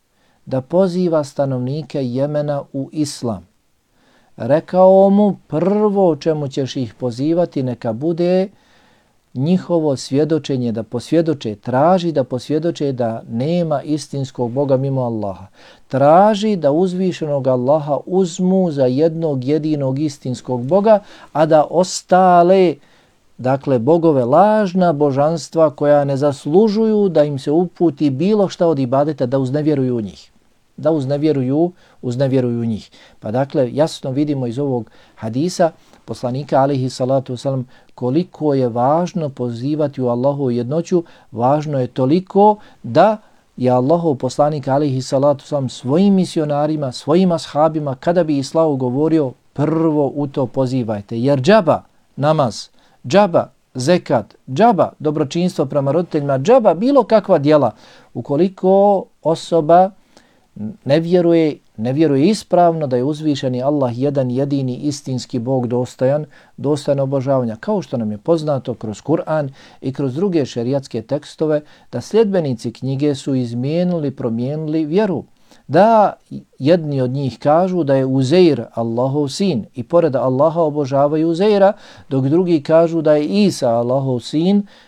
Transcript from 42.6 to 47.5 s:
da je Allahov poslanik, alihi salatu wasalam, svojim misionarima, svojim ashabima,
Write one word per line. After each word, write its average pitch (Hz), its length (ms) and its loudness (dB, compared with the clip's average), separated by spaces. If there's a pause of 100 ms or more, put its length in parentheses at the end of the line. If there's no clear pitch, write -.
da 175 340 2 (400)
je 123 140 0
Allahov 147 440 2
poslanik, 143 520 -2
alihi 135 340 0
salatu 139 440 0
wasalam, 139 240 -4
svojim 175 440 2
misionarima, 151 760 -2
svojim 175 400 2
ashabima, 151 640 -2